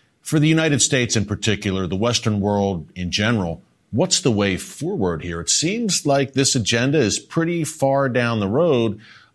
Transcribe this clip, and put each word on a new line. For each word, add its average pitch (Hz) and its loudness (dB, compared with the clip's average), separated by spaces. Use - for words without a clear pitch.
For 156 0
the 151 4
United 160 2
States 123 0
in 104 2
particular, 98 -2
the 92 -2
Western 110 0
world 98 0
in 90 -6
general, 101 0
what's 175 0
the 131 2
way 101 2
forward 95 -4
here? 85 -6
It 85 -6
seems 196 -2
like 139 0
this 131 2
agenda 123 2
is 110 2
pretty 165 -2
far 135 0
down 120 0
the 101 0
road. 117 2